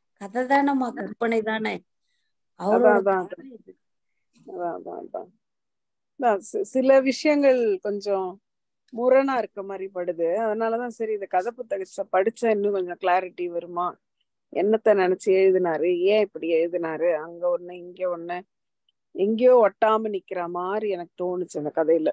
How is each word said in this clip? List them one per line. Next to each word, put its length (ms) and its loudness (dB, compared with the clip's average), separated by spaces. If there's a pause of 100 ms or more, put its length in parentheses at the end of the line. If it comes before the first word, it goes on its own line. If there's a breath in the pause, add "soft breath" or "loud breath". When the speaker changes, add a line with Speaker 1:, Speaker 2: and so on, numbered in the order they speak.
(120)
Speaker 1:
கதை 300 -6
தானம்மா, 520 2
கற்பனை 480 -2
தானே. 400 -4 (760)
அவரோட 400 4
Speaker 2:
அதான், 0 -
அதான். 300 0
Speaker 1:
கற்பனை 220 -16
இது. 260 -20 (680)
Speaker 2:
அதான், 280 -8
அதான், 260 -12
அதான். 300 -12 (880)
அதான் 180 2
சி-, 240 -6
சில 380 4
விஷயங்கள் 840 2
கொஞ்சம் 580 -4 (520)
முரணா 460 2
இருக்க 240 -8
மாதிரி 320 -10
படுது. 420 -2
அதனாலதான் 520 -2
சரி, 240 -6
இந்த 140 -6
கதை 260 -2
புத்தகத்தை 600 -8
படிச்சா 380 0
இன்னும் 220 0
கொஞ்சம் 280 -4
clarity 460 0
வருமா, 400 -6 (680)
என்னத்த 380 4
நினைச்சு 360 0
எழுதினாரு, 680 2
ஏன் 220 4
இப்படி 320 -2
எழுதினாரு, 640 0
அங்க 440 -2
ஒண்ணு 140 -12
இங்க 440 -8
ஒண்ணு, 240 -8 (680)
எங்கேயோ 460 4
ஒட்டாம 540 4
நிக்கிற 400 -6
மாதிரி 380 -4
எனக்கு 280 -6
தோணுச்சு 420 -6
அந்த 160 -6
கதையில. 380 2